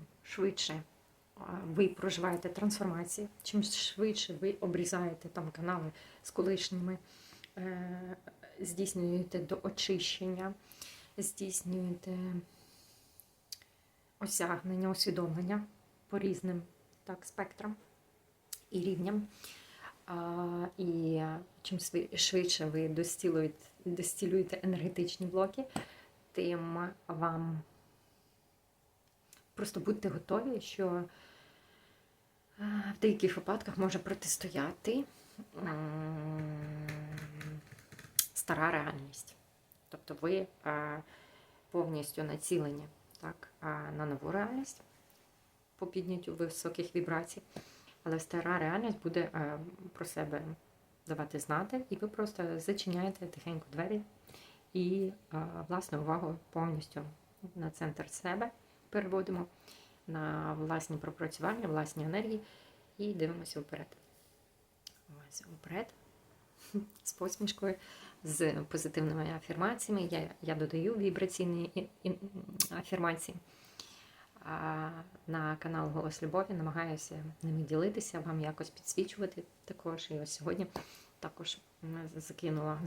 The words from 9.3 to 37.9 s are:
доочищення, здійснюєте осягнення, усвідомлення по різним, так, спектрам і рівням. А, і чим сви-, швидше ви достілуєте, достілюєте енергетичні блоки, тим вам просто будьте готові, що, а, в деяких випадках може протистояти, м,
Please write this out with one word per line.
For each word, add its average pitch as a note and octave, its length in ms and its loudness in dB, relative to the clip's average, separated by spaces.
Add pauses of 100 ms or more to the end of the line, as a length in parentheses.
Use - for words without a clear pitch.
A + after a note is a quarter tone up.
доочищення, F#3 1160 0 (640)
здійснюєте F#3 1000 -2 (2000)
осягнення, F#3 720 2
усвідомлення F3+ 720 2 (440)
по G3+ 100 0
різним, F#3 440 0 (420)
так, F3+ 220 -8
спектрам G#3 500 -6 (920)
і F#3+ 100 0
рівням. F#3+ 480 2 (760)
А, F3 600 0 (120)
і E3 440 4 (400)
чим F#3 160 0
сви-, F3 380 0
швидше F3 500 6
ви D#3+ 220 2
достілуєте, D#3+ 800 2 (180)
достілюєте F3+ 800 2
енергетичні F3 640 2
блоки, F#3+ 380 4 (680)
тим E3+ 560 0 (200)
вам E3 540 2 (1900)
просто G3+ 240 -2
будьте G#3 280 2
готові, A3 520 0
що, F3 440 0 (1500)
а, G#3 60 -6 (320)
в - 40 -12
деяких G#3 360 6
випадках G3+ 420 -2
може F#3+ 200 4
протистояти, G3 1080 0 (580)
м, D#3 960 -2 (1800)